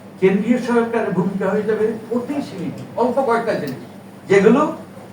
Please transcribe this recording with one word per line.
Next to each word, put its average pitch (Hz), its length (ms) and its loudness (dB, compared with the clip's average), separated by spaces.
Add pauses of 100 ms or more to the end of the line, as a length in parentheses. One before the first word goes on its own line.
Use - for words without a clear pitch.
(220)
কেন্দ্রীয় 214 360 4
সরকারের 226 540 0
ভূমিকা 185 380 -2
হয়ে 208 140 0
যাবে 214 300 0 (180)
অতি 247 220 -2
সীমিত, 185 680 -8
অল্প 226 220 2
কয়েকটা 226 320 0
জিনিস, 143 220 -6 (520)
যেগুলো 233 480 6 (380)